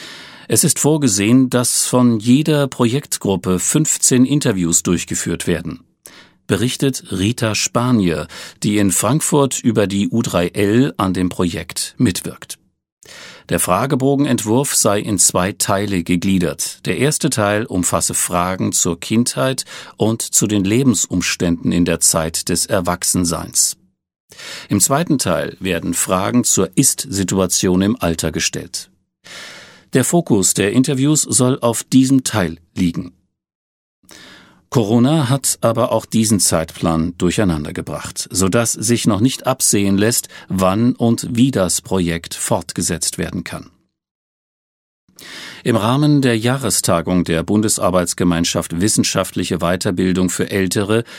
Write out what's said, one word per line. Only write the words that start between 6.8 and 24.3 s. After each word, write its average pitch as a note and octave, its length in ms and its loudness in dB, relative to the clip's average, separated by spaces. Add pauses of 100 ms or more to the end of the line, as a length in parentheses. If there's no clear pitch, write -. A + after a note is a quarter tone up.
Rita G#2 420 0
Spanier, G2 720 0 (380)
die G#2 140 0
in G2+ 120 2
Frankfurt C#3 720 0
über A2 260 2
die G2 220 0
U A2+ 140 0
drei F2 260 0
L G#2 480 2
an F#2+ 180 0
dem F#2 140 0
Projekt - 720 -6
mitwirkt. - 600 -4 (920)
Der F#2 100 2
Fragebogenentwurf C3 1120 0
sei G#2 260 2
in G#2 180 -2
zwei F#2+ 340 2
Teile G2 500 -2
gegliedert. - 840 -2
Der F2+ 100 -2
erste D3+ 320 0
Teil G#2 380 0
umfasse F2+ 480 -2
Fragen F#2 580 -2
zur E2+ 260 0
Kindheit B2+ 680 -2 (320)
und A2+ 240 0
zu - 240 0
den G2+ 180 0
Lebensumständen F#2 1080 0
in F2 140 2
der E2+ 160 0
Zeit - 480 0
des F2 160 0
Erwachsenseins. F2 1120 -2 (960)